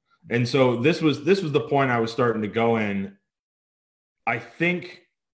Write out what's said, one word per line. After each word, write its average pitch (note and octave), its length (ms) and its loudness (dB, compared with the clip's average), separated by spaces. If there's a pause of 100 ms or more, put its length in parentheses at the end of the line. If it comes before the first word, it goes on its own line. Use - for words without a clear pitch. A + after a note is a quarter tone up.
(280)
And A#2+ 180 0
so B2+ 300 2
this D3+ 240 0
was, C3+ 240 0
this G3 180 2
was D3+ 100 -4
the C#3+ 160 2
point C#3 220 2
I A#2+ 100 2
was A2+ 120 -2
starting A2+ 300 0
to G#2+ 60 -4
go A2+ 280 2
in. G2+ 400 -4 (1080)
I A#2+ 120 -2
think - 640 -4 (320)